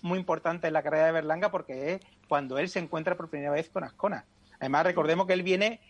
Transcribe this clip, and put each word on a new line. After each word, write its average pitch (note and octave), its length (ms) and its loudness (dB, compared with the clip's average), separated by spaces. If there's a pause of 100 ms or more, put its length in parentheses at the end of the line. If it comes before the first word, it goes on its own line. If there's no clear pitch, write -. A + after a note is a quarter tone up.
muy F3+ 160 -2
importante E3+ 480 -2
en D#3+ 80 0
la D3+ 80 2
carrera D#3 240 4
de D#3+ 60 4
Berlanga E3 380 0
porque D#3 440 -4
es F#3+ 60 -6 (280)
cuando C3+ 300 0
él F3+ 100 0
se F#3+ 120 -6
encuentra E3 360 -2
por E3+ 140 -10
primera C#3+ 220 -2
vez D#3+ 180 -2
con F3+ 120 -6
Azcona. F3+ 440 -4 (340)
Además, C#3+ 240 2
recordemos E3+ 420 2
que F#3 60 2
él F#3 100 2
viene, G3 480 0